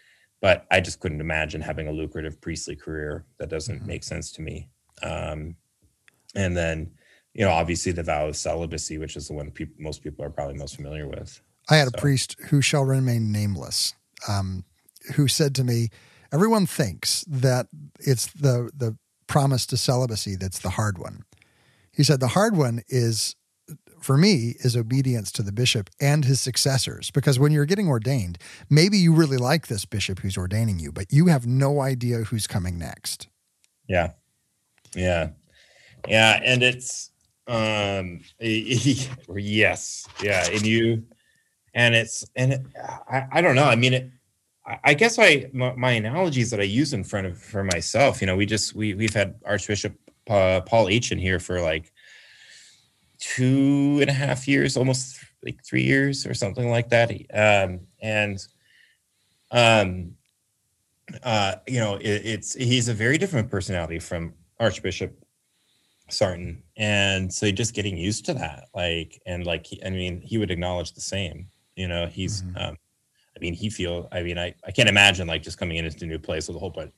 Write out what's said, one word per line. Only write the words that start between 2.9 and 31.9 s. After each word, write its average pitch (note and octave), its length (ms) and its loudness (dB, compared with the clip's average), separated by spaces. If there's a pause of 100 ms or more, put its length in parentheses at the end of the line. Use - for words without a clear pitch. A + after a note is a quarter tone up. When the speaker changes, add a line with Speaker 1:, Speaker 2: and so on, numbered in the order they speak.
Speaker 1:
That D2 120 -10
doesn't D#2 300 -8
Speaker 2:
Mm-hmm. - 60 -12
Speaker 1:
make D#2+ 160 -10
sense D#2+ 300 -10
to D#2+ 100 -14
me. D#2+ 260 -12 (340)
Um, D#2+ 520 -10 (800)
and F2+ 220 -2
then, E2 360 -4 (420)
you G2+ 100 -2
know, F#2+ 60 4
obviously E2 420 0
the E2+ 100 -4
vow D#2 260 -2
of D2+ 80 -8
celibacy, D#2+ 600 -6
which D#2 200 -10
is D2 120 -12
the D#2+ 60 -12
one D2 160 -10
peop-, - 280 -12
most D2+ 240 -10
people D2 220 -12
are C#2+ 60 -8
probably C#2+ 260 -6
most - 200 -12
familiar D2 300 -10
with. - 360 -14 (260)
Speaker 2:
I D#3 80 8
had C#3+ 120 6
a - 20 -4
Speaker 1:
So. A#2 80 -6
Speaker 2:
priest C#3 380 0 (120)
who C#3+ 140 4
shall C#3 220 2
remain B2+ 460 2
nameless, G#2 640 -2 (320)
um, F#2+ 380 -4 (500)
who C#3+ 140 4
said C#3+ 280 0
to C3 80 0
me, A#2 260 0 (420)
"Everyone G3+ 340 4
thinks - 640 -2
that B2+ 380 2 (340)
it's B2+ 320 0
the, B2 420 0
the A#2 220 -4 (300)
promise C#3 400 2
to B2+ 100 -4
celibacy A#2 600 -2
that's F#2 220 -6
the F#2 120 -6
hard G2+ 280 -2
one." - 260 -14 (680)
He D3+ 100 2
said, C#3 180 4
"The B2 80 2
hard G3+ 280 2
one A#2+ 320 0
is, A2+ 480 -2 (640)
for C3+ 160 2
me, C#3+ 440 4
is B2 160 2
obedience A#2+ 560 0
to - 100 -4
the G2 100 -4
bishop A#2 380 0 (100)
and C#3+ 240 4
his C3 160 4
successors. - 720 0
Because C3+ 260 2
when D3 140 6
you're D3 140 4
getting G3 220 2
ordained, A2+ 500 0 (300)
maybe F#3 300 6
you E3 140 8
really D#3 240 6
like C3 320 2
this A2 160 -4
bishop G2 360 -4
who's G2 160 -4
ordaining F#2+ 440 -2
you, D2 100 -8
but F#2 220 -8
you D#3 140 8
have C3+ 200 4
no C#3 340 2
idea A#2+ 380 0